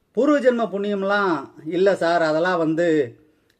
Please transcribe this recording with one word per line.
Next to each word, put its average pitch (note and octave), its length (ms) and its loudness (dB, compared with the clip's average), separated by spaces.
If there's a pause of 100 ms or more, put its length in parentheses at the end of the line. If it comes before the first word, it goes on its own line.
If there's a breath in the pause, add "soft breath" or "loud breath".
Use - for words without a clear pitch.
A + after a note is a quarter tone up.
(120)
பூர்வ C#4+ 280 2
ஜென்ம A#3 260 2
புண்ணியம்லாம் G3 840 -2 (160)
இல்ல F3 300 2
சார், E3+ 260 0
அதெல்லாம் E3 360 0
வந்து D#3 600 0 (420)